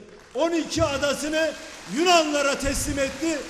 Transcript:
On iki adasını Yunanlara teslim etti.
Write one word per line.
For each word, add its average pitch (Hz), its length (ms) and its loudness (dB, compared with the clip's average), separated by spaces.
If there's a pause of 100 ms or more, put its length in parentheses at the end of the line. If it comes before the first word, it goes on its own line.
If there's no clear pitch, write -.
(360)
On 320 160 2
iki 320 320 0
adasını 294 680 0 (460)
Yunanlara 302 600 4
teslim 277 400 -2
etti. 302 380 -2 (120)